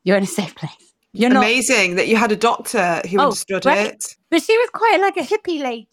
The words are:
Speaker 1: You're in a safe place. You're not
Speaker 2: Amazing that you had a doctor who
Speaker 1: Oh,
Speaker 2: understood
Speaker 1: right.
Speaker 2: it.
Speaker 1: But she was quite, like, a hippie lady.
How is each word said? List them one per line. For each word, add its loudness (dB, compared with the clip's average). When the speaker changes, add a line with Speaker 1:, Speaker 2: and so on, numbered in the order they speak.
Speaker 1:
You're 2
in 0
a -4
safe -8
place. -16
You're 0
not 4
Speaker 2:
Amazing 0
that 0
you 2
had 2
a 2
doctor -2
who 0
Speaker 1:
Oh, 4
Speaker 2:
understood -4
Speaker 1:
right. 0
Speaker 2:
it. -14
Speaker 1:
But 2
she 2
was 0
quite, 2
like, 0
a -4
hippie -4
lady. -8